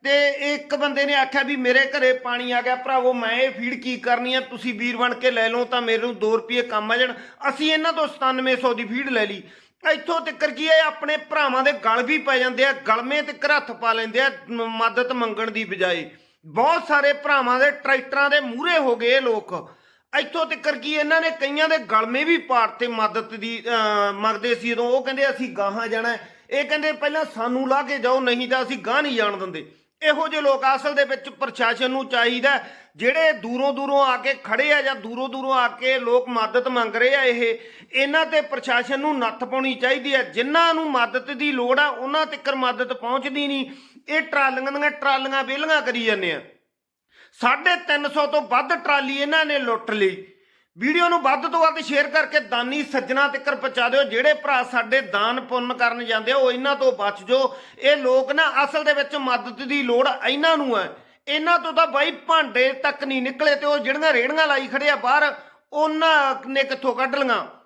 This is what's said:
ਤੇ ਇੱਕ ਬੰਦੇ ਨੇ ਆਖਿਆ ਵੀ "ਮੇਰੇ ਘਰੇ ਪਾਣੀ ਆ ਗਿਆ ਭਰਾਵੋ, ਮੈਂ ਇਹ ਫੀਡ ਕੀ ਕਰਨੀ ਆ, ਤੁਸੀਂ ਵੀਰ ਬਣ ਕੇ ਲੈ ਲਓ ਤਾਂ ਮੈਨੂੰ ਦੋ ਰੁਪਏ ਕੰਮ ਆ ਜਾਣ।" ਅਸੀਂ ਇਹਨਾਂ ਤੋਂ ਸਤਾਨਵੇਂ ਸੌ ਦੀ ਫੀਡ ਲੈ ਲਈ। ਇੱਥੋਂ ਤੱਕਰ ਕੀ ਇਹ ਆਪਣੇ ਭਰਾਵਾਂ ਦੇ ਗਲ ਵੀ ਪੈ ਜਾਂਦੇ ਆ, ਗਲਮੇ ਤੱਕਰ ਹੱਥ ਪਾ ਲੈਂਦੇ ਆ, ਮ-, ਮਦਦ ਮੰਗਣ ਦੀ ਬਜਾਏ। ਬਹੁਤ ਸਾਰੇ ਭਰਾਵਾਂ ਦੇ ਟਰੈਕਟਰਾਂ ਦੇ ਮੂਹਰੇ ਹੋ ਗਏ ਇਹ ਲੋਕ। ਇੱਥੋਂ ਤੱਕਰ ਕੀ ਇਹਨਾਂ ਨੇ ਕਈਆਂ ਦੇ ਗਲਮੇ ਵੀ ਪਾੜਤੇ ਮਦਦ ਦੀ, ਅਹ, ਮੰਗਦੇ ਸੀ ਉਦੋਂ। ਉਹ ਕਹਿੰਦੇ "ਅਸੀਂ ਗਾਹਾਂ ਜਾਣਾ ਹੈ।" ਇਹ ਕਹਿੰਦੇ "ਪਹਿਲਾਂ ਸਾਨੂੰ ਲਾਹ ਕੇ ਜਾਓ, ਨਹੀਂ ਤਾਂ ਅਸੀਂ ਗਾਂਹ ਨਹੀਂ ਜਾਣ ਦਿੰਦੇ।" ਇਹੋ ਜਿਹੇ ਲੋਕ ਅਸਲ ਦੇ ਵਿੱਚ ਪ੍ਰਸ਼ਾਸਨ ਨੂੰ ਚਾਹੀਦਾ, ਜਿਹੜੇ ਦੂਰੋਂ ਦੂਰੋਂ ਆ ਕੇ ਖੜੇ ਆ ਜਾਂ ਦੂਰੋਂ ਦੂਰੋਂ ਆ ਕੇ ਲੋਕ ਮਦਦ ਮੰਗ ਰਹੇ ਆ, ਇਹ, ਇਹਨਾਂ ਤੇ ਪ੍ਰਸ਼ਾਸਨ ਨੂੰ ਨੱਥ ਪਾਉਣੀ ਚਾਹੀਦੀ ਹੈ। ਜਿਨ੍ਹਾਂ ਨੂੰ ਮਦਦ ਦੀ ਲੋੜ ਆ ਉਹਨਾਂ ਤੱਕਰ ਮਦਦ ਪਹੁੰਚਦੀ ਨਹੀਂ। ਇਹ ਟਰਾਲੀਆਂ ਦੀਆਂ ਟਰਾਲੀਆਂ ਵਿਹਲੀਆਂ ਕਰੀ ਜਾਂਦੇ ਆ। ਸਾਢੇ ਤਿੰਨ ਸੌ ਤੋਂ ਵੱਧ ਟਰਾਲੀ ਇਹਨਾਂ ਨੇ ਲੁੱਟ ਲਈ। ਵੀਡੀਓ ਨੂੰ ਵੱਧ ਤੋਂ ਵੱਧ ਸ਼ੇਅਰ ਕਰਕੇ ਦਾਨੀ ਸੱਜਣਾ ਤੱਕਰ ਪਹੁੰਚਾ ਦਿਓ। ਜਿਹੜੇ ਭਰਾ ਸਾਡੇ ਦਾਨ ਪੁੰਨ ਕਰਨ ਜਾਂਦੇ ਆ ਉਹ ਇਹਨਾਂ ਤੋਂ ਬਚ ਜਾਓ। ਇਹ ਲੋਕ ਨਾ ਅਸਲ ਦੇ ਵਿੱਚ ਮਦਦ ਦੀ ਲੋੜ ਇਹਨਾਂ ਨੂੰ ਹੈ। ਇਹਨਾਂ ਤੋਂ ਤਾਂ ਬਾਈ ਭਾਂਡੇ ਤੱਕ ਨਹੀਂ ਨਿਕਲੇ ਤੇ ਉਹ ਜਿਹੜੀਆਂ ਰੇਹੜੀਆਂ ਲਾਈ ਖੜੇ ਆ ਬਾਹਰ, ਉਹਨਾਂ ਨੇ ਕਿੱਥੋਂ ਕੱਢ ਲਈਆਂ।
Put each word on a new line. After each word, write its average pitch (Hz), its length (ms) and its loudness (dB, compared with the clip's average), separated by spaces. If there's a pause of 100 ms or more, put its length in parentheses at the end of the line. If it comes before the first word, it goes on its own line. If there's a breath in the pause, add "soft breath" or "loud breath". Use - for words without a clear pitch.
ਤੇ 285 240 4
ਇੱਕ 285 460 -2
ਬੰਦੇ 277 300 0
ਨੇ 285 100 0
ਆਖਿਆ 277 280 2
ਵੀ 277 140 -2
"ਮੇਰੇ 254 420 2
ਘਰੇ 254 140 4
ਪਾਣੀ 247 400 -4
ਆ 240 80 2
ਗਿਆ 254 140 0
ਭਰਾਵੋ, 254 380 0
ਮੈਂ 233 180 -2
ਇਹ 254 200 0
ਫੀਡ 247 320 -6
ਕੀ 247 140 -4
ਕਰਨੀ 247 380 -2
ਆ, 262 60 2
ਤੁਸੀਂ 254 340 -8
ਵੀਰ 233 220 -4
ਬਣ 240 180 0
ਕੇ 247 160 0
ਲੈ 226 180 0
ਲਓ 240 160 0
ਤਾਂ 247 180 -2
ਮੈਨੂੰ 226 360 -2
ਦੋ 214 180 2
ਰੁਪਏ 233 260 -2
ਕੰਮ 220 300 -2
ਆ 233 40 2
ਜਾਣ।" 254 160 2 (360 loud breath)
ਅਸੀਂ 294 240 0
ਇਹਨਾਂ 320 200 2
ਤੋਂ 320 140 0
ਸਤਾਨਵੇਂ 262 500 0
ਸੌ 247 180 0
ਦੀ 233 100 -6
ਫੀਡ 247 240 -6
ਲੈ 226 180 0
ਲਈ। 202 160 -10 (500 loud breath)
ਇੱਥੋਂ 330 280 -2
ਤੱਕਰ 302 300 -4
ਕੀ 269 160 -4
ਇਹ 320 160 6
ਆਪਣੇ 302 340 -2
ਭਰਾਵਾਂ 294 460 0
ਦੇ 285 100 4
ਗਲ 233 300 0
ਵੀ 294 160 0
ਪੈ 277 200 0
ਜਾਂਦੇ 254 260 2
ਆ, 269 80 4
ਗਲਮੇ 262 500 0
ਤੱਕਰ 294 340 0
ਹੱਥ 277 160 -4
ਪਾ 226 200 0
ਲੈਂਦੇ 226 280 0
ਆ, 269 100 4 (200)
ਮ-, 226 340 -2
ਮਦਦ 247 280 0
ਮੰਗਣ 226 380 -2
ਦੀ 214 140 -4
ਬਜਾਏ। 180 460 -2 (360 soft breath)
ਬਹੁਤ 285 420 2
ਸਾਰੇ 285 240 4
ਭਰਾਵਾਂ 277 460 2
ਦੇ 277 120 6
ਟਰੈਕਟਰਾਂ 269 600 0
ਦੇ 294 100 4
ਮੂਹਰੇ 277 380 0
ਹੋ 254 180 2
ਗਏ 233 200 2
ਇਹ 269 40 4
ਲੋਕ। 220 540 -4 (460 soft breath)
ਇੱਥੋਂ 320 260 -4
ਤੱਕਰ 302 300 -4
ਕੀ 277 180 -6
ਇਹਨਾਂ 302 260 2
ਨੇ 320 100 0
ਕਈਆਂ 302 380 -2
ਦੇ 320 100 2
ਗਲਮੇ 226 460 0
ਵੀ 339 140 2
ਪਾੜਤੇ 240 480 0
ਮਦਦ 220 500 -4
ਦੀ, 226 320 -8
ਅਹ, 208 440 0
ਮੰਗਦੇ 214 420 0
ਸੀ 233 180 -4
ਉਦੋਂ। 240 180 -2
ਉਹ 254 140 0
ਕਹਿੰਦੇ 269 260 0
"ਅਸੀਂ 254 180 -6
ਗਾਹਾਂ 202 400 -4
ਜਾਣਾ 226 240 -2
ਹੈ।" - 160 -8 (220 loud breath)
ਇਹ 285 140 0
ਕਹਿੰਦੇ 302 280 -2
"ਪਹਿਲਾਂ 294 320 -2 (100)
ਸਾਨੂੰ 247 340 -2
ਲਾਹ 277 140 2
ਕੇ 269 160 -4
ਜਾਓ, 254 220 2
ਨਹੀਂ 247 280 0
ਤਾਂ 262 140 0
ਅਸੀਂ 247 160 -6
ਗਾਂਹ 233 240 0
ਨਹੀਂ 277 140 -2
ਜਾਣ 208 200 0
ਦਿੰਦੇ।" 165 340 -10 (320 soft breath)
ਇਹੋ 311 260 2
ਜਿਹੇ 302 140 -2
ਲੋਕ 269 200 2 (140)
ਅਸਲ 294 180 -4
ਦੇ 277 100 4
ਵਿੱਚ 269 240 -6
ਪ੍ਰਸ਼ਾਸਨ 247 600 -2
ਨੂੰ 262 180 -4
ਚਾਹੀਦਾ, 247 520 2 (360 loud breath)
ਜਿਹੜੇ 302 360 2
ਦੂਰੋਂ 247 400 -2
ਦੂਰੋਂ 277 340 2
ਆ 254 100 2
ਕੇ 262 180 -2
ਖੜੇ 269 380 0
ਆ 294 100 4
ਜਾਂ 269 120 0
ਦੂਰੋਂ 233 340 -8
ਦੂਰੋਂ 262 260 -2
ਆ 240 140 4
ਕੇ 254 300 0
ਲੋਕ 247 300 2
ਮਦਦ 240 400 0
ਮੰਗ 233 280 0
ਰਹੇ 247 180 4
ਆ, 277 80 4
ਇਹ, 240 360 0 (340 loud breath)
ਇਹਨਾਂ 285 340 2
ਤੇ 320 140 2
ਪ੍ਰਸ਼ਾਸਨ 254 600 -2
ਨੂੰ 294 180 0
ਨੱਥ 226 260 -2
ਪਾਉਣੀ 262 300 -2
ਚਾਹੀਦੀ 254 400 0
ਹੈ। 254 80 2
ਜਿਨ੍ਹਾਂ 311 520 2
ਨੂੰ 320 160 -2
ਮਦਦ 247 420 -2
ਦੀ 277 200 -2
ਲੋੜ 254 280 2
ਆ 294 60 4
ਉਹਨਾਂ 277 400 -2
ਤੱਕਰ 277 280 -4
ਮਦਦ 247 380 -2
ਪਹੁੰਚਦੀ 262 540 -4
ਨਹੀਂ। 269 240 -4 (380 loud breath)
ਇਹ 302 120 0
ਟਰਾਲੀਆਂ 277 520 0
ਦੀਆਂ 294 180 0
ਟਰਾਲੀਆਂ 269 540 0
ਵਿਹਲੀਆਂ 294 380 0
ਕਰੀ 240 220 -2
ਜਾਂਦੇ 190 280 0
ਆ। 143 80 -6 (1000 soft breath)
ਸਾਢੇ 294 360 4
ਤਿੰਨ 294 320 -2
ਸੌ 294 180 0
ਤੋਂ 294 160 2
ਵੱਧ 262 320 2
ਟਰਾਲੀ 277 420 0
ਇਹਨਾਂ 294 280 2
ਨੇ 294 140 0
ਲੁੱਟ 233 320 -2
ਲਈ। 190 360 0 (520 soft breath)
ਵੀਡੀਓ 311 300 2
ਨੂੰ 339 140 2
ਵੱਧ 262 200 2
ਤੋਂ 330 180 0
ਵੱਧ 320 180 4
ਸ਼ੇਅਰ 285 300 0
ਕਰਕੇ 302 320 2
ਦਾਨੀ 247 420 -4
ਸੱਜਣਾ 269 460 0
ਤੱਕਰ 277 260 -4
ਪਹੁੰਚਾ 254 340 -2
ਦਿਓ। 269 140 4
ਜਿਹੜੇ 277 320 2
ਭਰਾ 285 280 0
ਸਾਡੇ 240 380 0
ਦਾਨ 214 400 0
ਪੁੰਨ 247 340 -4
ਕਰਨ 240 320 0
ਜਾਂਦੇ 220 260 0
ਆ 269 40 2
ਉਹ 262 160 4
ਇਹਨਾਂ 269 240 0
ਤੋਂ 262 160 2
ਬਚ 202 300 -4
ਜਾਓ। 254 340 0 (220 loud breath)
ਇਹ 285 180 4
ਲੋਕ 262 360 2
ਨਾ 285 320 2
ਅਸਲ 294 200 -2
ਦੇ 294 80 4
ਵਿੱਚ 285 240 -2
ਮਦਦ 247 480 -4
ਦੀ 277 180 -2
ਲੋੜ 247 260 2 (200)
ਇਹਨਾਂ 302 280 2
ਨੂੰ 262 220 0
ਹੈ। 180 100 -2 (400 loud breath)
ਇਹਨਾਂ 311 300 2
ਤੋਂ 320 140 -4
ਤਾਂ 320 140 4
ਬਾਈ 285 240 0
ਭਾਂਡੇ 269 600 2
ਤੱਕ 277 320 -2
ਨਹੀਂ 262 180 -2
ਨਿਕਲੇ 277 320 0
ਤੇ 285 120 -4
ਉਹ 294 120 2
ਜਿਹੜੀਆਂ 285 340 0
ਰੇਹੜੀਆਂ 285 340 2
ਲਾਈ 269 200 0
ਖੜੇ 269 240 0
ਆ 285 60 4
ਬਾਹਰ, 277 380 2 (380 loud breath)
ਉਹਨਾਂ 302 760 2
ਨੇ 269 160 0
ਕਿੱਥੋਂ 262 300 -4
ਕੱਢ 254 200 -2
ਲਈਆਂ। 240 320 0 (200)